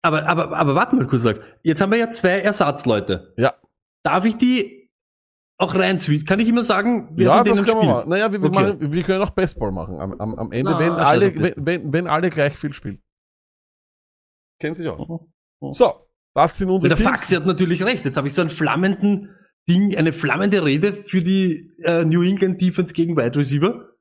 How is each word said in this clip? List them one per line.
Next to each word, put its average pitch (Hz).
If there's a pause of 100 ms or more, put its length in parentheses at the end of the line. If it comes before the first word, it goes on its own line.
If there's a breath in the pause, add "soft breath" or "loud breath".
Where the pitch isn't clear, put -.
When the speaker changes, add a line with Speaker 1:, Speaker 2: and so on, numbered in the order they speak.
Speaker 1:
Aber, 156
aber, 170
aber 151
warte 226
mal 214
kurz, 117
sag. 113 (220 loud breath)
Jetzt 160
haben 202
wir 226
ja 233
zwei 190
Ersatzleute. 139
Speaker 2:
Ja. 120 (500)
Speaker 1:
Darf 175
ich 220
die - (680)
auch 185
rein 185
sweep-, 151
kann 190
ich 226
immer 233
sagen, 220
wer 180
Speaker 2:
Ja, 156
Speaker 1:
von 240
Speaker 2:
das 220
Speaker 1:
denen 196
Speaker 2:
können 220
wir 220
Speaker 1:
spielt? 160
Speaker 2:
machen. 120
Naja, 202
wir, 202
wir 185
Speaker 1:
Okay. 190
Speaker 2:
machen, 185
wir 175
können 190
auch 196
Bestball 120
machen 92
am, 95
am, 107
am 110
Ende, 135
Speaker 1:
Ah, -
Speaker 2:
wenn 170
Speaker 1:
scheiße, 165
Speaker 2:
alle, 190
Speaker 1:
Bestball. 147
Speaker 2:
wenn, 170
wenn, 147
wenn 170
alle 165
gleich 147
viel 143
spielen. 98 (1600)
Kennen 156
sich 165
aus. 82
Speaker 1:
Mhm. 165 (420)
Mhm. 139
Speaker 2:
So, - (280)
das 160
sind 190
unsere 185
Speaker 1:
Der -
Speaker 2:
Teams. 214
Speaker 1:
Faxi -
hat 160
natürlich 180
recht. 226
Jetzt 135
habe 143
ich 139
so 185
einen 165
flammenden 190 (340 loud breath)
Ding, 185
eine 160
flammende 175
Rede 156
für 196
die, 180 (240)
äh, 170
New 165
England 185
Defense 180
gegen 165
Wide 123
Receiver. 147 (100)